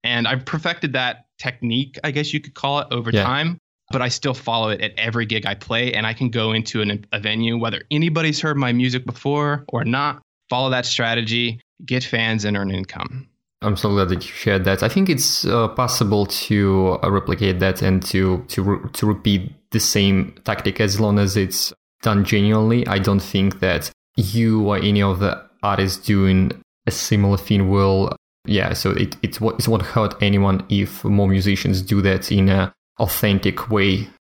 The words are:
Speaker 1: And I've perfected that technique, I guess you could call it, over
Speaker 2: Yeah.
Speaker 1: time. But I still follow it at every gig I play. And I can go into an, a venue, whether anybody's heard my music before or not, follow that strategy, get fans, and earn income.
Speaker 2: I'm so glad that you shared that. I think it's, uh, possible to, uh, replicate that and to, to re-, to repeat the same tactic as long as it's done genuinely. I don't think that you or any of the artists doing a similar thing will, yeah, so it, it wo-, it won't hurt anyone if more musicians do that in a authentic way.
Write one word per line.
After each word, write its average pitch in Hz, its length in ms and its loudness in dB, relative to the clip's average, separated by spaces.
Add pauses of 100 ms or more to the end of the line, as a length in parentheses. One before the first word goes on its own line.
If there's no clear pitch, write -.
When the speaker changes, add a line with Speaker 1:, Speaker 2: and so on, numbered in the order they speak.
Speaker 1:
And 120 240 0
I've 131 180 -2
perfected 160 480 -4
that 127 320 -2 (140)
technique, 123 640 -4
I 147 80 -2
guess 147 200 -4
you 151 80 -4
could - 140 -14
call 139 240 -2
it, 143 140 -4
over 117 180 -4
Speaker 2:
Yeah. 107 140 2
Speaker 1:
time. 151 340 0 (320)
But 127 120 -2
I 123 80 0
still 131 240 -4
follow 117 340 -2
it 104 140 -2
at 107 160 -4
every 113 280 -2
gig 110 200 -2
I 98 100 -2
play. 120 380 -4
And 107 120 -2
I 113 80 -2
can 123 160 -2
go 110 220 -2
into 110 300 -2
an, 101 320 -4
a 107 80 -6
venue, 113 360 -2
whether 113 320 -4
anybody's 156 520 0
heard 151 160 -2
my 123 160 0
music 127 320 0
before 143 640 -4
or 117 160 -4
not, 143 360 -2 (280)
follow 131 220 0
that 123 140 0
strategy, 117 760 -2 (240)
get 127 180 -2
fans, 113 400 -2
and 104 140 0
earn 98 120 -2
income. 95 600 -8 (320)
Speaker 2:
I'm 104 160 0
so 107 120 -2
glad 101 200 2
that 90 160 -2
you - 80 -16
shared 98 320 0
that. 98 180 0
I 113 60 2
think 190 200 2
it's, - 360 -2
uh, 113 240 2
possible 107 560 0
to, 95 760 2
uh, 90 80 0
replicate 98 500 0
that 92 220 0
and 95 260 2
to, 92 420 0
to - 120 -2
re-, 98 300 0
to - 140 -4
repeat 101 480 0 (180)
the 110 80 0
same 98 640 2
tactic - 380 -2
as 98 180 0
long 104 180 4
as 101 200 2
it's - 340 -2 (300)
done 101 240 2
genuinely. 110 640 4
I 98 120 0
don't 98 220 2
think - 400 0
that 82 280 0 (280)
you 107 500 2
or 101 120 0
any 101 220 2
of 95 180 2
the 98 220 -2 (220)
artists 98 420 -2
doing 95 460 4 (340)
a 110 60 -2
similar 101 460 2
thing 98 320 2
will, 98 440 2 (320)
yeah, 95 280 0
so - 180 -2
it, - 300 -2
it - 180 -6
wo-, 107 180 -2
it - 80 -2
won't 110 180 2
hurt - 380 -2
anyone 98 460 2
if 98 380 -2
more 101 240 4
musicians 95 520 2
do 98 200 0
that 95 320 0
in 95 160 6
a 95 240 2 (260)
authentic 98 720 0
way. 101 380 2 (200)